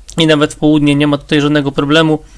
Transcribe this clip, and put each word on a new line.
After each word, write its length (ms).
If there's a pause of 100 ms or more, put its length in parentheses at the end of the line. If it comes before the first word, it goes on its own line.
(180)
i 80
nawet 280
w 20
południe 380
nie 120
ma 120
tutaj 220
żadnego 320
problemu. 460 (200)